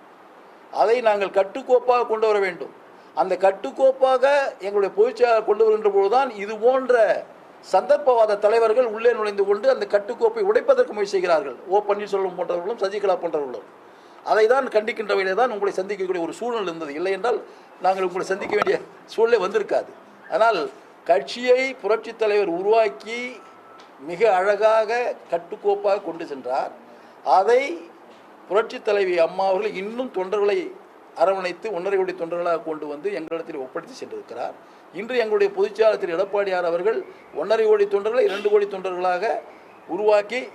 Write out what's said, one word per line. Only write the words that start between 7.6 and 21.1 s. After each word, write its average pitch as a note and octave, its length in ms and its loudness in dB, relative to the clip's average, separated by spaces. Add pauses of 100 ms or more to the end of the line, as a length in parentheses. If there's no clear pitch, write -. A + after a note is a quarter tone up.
சந்தர்ப்பவாத A3+ 680 4
தலைவர்கள் A3+ 460 4
உள்ளே A3+ 280 0
நுழைந்து G#3 320 -2
கொண்டு G#3 260 2
அந்த G#3+ 160 0
கட்டுக்கோப்பை A3 540 0
உடைப்பதற்கு A#3+ 520 2
முயற்சி G#3 200 -4
செய்கிறார்கள். E3 440 0 (120)
ஓ G3+ 200 2
பன்னீர்செல்வம் G3 460 -2
போன்றவர்களும் F3 440 -4
சசிகலா G3 380 0
போன்றவர்களும். D3 640 -6 (460)
அதை G#3 220 4
தான் B3+ 220 2
கண்டிக்கின்ற G#3+ 380 -2
வகையிலே G3 280 0
தான் A#3+ 160 2
உங்களை G3+ 240 -2
சந்திக்கக்கூடிய F#3 460 -4
ஒரு D#3+ 120 -4
சூழ்நிலை A3+ 340 -4
இருந்தது. E3 280 -8
இல்லை F3+ 180 -2
என்றால் G3+ 320 -2 (380)
நாங்கள் F#3+ 200 0
உங்களை F3+ 240 -4
சந்திக்க G3+ 280 -4
வேண்டிய G3 260 0 (240)
சூழ்நிலை A3 440 0
வந்திருக்காது. G3+ 380 -2 (440)
ஆனால் F3 400 0 (340)
கட்சியை B3 720 0